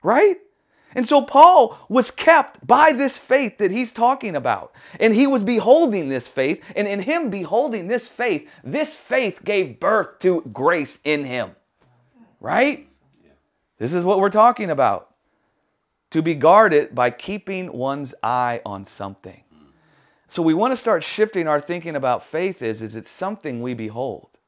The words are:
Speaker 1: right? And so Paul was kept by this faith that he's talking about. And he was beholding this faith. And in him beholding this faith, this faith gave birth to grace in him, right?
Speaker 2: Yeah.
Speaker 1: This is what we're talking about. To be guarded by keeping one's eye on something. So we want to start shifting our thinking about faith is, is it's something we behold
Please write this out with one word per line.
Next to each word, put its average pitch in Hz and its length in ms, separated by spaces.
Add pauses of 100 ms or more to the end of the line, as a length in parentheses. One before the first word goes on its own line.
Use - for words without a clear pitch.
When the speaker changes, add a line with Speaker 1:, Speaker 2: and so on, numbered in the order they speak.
Speaker 1:
right? 349 340 (560)
And 254 140
so 285 140
Paul 302 560 (100)
was 240 240
kept - 560
by 302 240
this 262 260
faith 262 420
that 190 120
he's 233 220
talking 240 420
about. 120 380 (260)
And 220 140
he 240 120
was 269 160
beholding 214 680
this 131 180
faith. 139 340 (140)
And 208 100
in 202 140
him 285 300
beholding 196 580
this 233 220
faith, 202 400 (120)
this 294 360
faith 247 480
gave 185 340
birth 202 400
to 180 220 (100)
grace 143 540
in 147 180
him, 123 320 (880)
right? 254 480 (340)
Speaker 2:
Yeah. - 60 (480)
Speaker 1:
This 123 160
is 175 100
what 190 160
we're 196 120
talking 220 380
about. 127 440 (960)
To 160 120
be 165 140
guarded 160 580
by 123 180
keeping 190 600
one's 135 500
eye 120 440
on 98 180
something. 98 600 (840)
So - 140
we 165 120
want 226 200
to 247 40
start 196 280
shifting 202 420
our 147 140
thinking 165 340
about 127 300
faith 180 360
is, 113 200
is 110 160
it's 110 120
something 170 520
we 123 120
behold 110 560 (180)